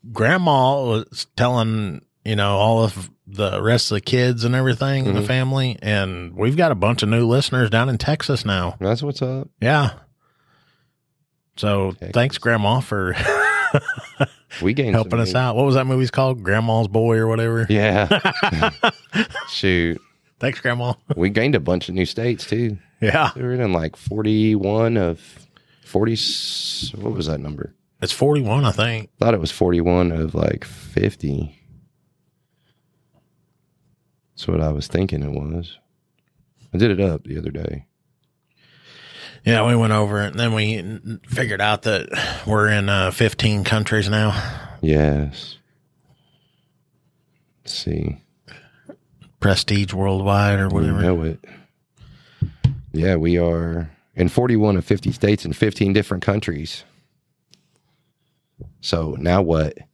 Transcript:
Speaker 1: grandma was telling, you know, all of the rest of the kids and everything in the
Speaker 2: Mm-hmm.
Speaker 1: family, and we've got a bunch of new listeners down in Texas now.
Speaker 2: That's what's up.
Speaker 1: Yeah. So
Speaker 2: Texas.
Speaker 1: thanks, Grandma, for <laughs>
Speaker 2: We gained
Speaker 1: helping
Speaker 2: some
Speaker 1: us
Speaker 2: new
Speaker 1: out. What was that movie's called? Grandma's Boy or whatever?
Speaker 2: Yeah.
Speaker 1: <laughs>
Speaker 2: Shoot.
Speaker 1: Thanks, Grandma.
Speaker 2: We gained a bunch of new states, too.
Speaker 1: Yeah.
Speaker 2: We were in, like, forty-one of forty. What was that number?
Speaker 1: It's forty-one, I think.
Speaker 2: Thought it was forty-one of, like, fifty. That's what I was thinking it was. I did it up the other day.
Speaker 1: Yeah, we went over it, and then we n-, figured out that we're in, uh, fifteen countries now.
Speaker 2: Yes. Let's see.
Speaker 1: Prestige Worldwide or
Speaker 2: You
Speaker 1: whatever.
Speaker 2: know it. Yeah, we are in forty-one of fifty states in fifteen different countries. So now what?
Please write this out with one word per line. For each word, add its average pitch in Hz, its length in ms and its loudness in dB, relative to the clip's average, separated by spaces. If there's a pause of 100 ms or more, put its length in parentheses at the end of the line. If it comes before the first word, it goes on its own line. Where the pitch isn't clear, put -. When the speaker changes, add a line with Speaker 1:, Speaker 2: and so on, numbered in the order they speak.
(120)
Speaker 1:
grandma 139 680 2
was 113 440 -4 (100)
telling, 110 640 0 (220)
you 110 120 -2
know, 101 200 2
all 113 260 4
of 95 280 -4 (160)
the 98 360 -2
rest 117 280 2
of 107 60 -2
the 101 40 -2
kids 123 440 0
and 120 100 0
everything 131 520 0
in 98 80 0
the - 60 0
Speaker 2:
Mm-hmm. 104 60 -4
Speaker 1:
family, 131 540 -2
and 92 540 -4
we've 113 220 0
got 165 160 4
a - 20 0
bunch 104 280 0
of 104 60 0
new 117 180 2
listeners 127 440 2
down 117 180 2
in 120 100 -2
Texas - 460 -2
now. 90 360 -2
Speaker 2:
That's 113 220 0
what's 143 200 -6
up. 131 260 -6 (120)
Speaker 1:
Yeah. 139 300 2 (1700)
So 98 360 0
Speaker 2:
Texas. 90 200 -12
Speaker 1:
thanks, 123 260 0
Grandma, 113 420 2
for 95 340 -2 (640)
<laughs> - 840 -8
Speaker 2:
We 98 120 0
gained 131 200 0
Speaker 1:
helping 110 180 0
Speaker 2:
some 117 80 2
Speaker 1:
us 98 120 0
Speaker 2:
new 127 60 0
Speaker 1:
out. 127 180 0
What 131 100 4
was 131 100 4
that 131 100 2
movie's 131 240 0
called? 131 320 0
Grandma's 113 460 2
Boy 113 300 2
or 110 80 2
whatever? 113 440 0
Speaker 2:
Yeah. 107 600 4 (500)
Speaker 1:
<laughs> 233 100 2 (580)
Speaker 2:
Shoot. 87 520 0 (400)
Speaker 1:
Thanks, 131 200 -4
Grandma. 123 340 -2 (220)
Speaker 2:
We 90 140 2
gained 117 240 2
a 98 60 2
bunch 87 280 -2
of 90 60 -8
new 92 100 2
states, 113 420 -4
too. 110 300 -2 (240)
Speaker 1:
Yeah. 131 360 2
Speaker 2:
We 127 60 -8
were 123 120 -2
in, 117 180 0
like, 80 240 -2
forty-one 107 1000 2
of 85 240 0 (640)
forty. 113 320 0 (840)
What 110 140 -4
was 82 120 -4
that 78 120 -4
number? 73 360 -10 (280)
Speaker 1:
It's 92 100 -6
forty-one, 139 520 0
I 113 80 2
think. 113 380 -2 (100)
Speaker 2:
Thought 117 140 4
it 95 60 0
was 80 120 -4
forty-one 87 580 2
of, 80 240 -4
like, 80 300 0
fifty. - 920 -4 (2750)
That's - 140 -8
what 85 120 2
I 78 120 0
was 73 160 -4
thinking 87 340 -2
it 71 80 -6
was. 78 480 -8 (920)
I 87 60 0
did 110 120 6
it 95 100 0
up 87 240 0
the 73 140 -8
other 76 120 -8
day. 71 360 -8 (1600)
Speaker 1:
Yeah, 113 220 4
we 120 80 4
went 113 180 4
over 104 300 2
it, 104 80 -2
and 101 100 -6
then 117 140 0
we 107 220 0
n-, 101 500 -10
figured 104 340 -4
out 104 220 2
that 101 260 -2 (380)
we're 107 220 4
in, 101 200 2
uh, 95 220 2
fifteen 107 540 0
countries 107 440 0
now. 107 220 2 (500)
Speaker 2:
Yes. 76 800 0 (2000)
Let's - 100 -12
see. 73 440 -6 (1200)
Speaker 1:
Prestige 101 520 0
Worldwide 98 680 2
or 98 80 2
Speaker 2:
You 80 60 0
Speaker 1:
whatever. 80 280 2
Speaker 2:
know 87 200 2
it. 80 220 -6 (1500)
Yeah, 87 240 2
we 85 220 2
are 85 520 -2 (240)
in 90 140 4
forty-one 107 480 2
of 87 80 0
fifty - 260 -2
states 104 340 0
in 80 80 -6
fifteen 101 400 0
different 95 300 0
countries. 85 600 -4 (2000)
So 78 380 -2
now 87 240 2
what? 80 340 0 (180)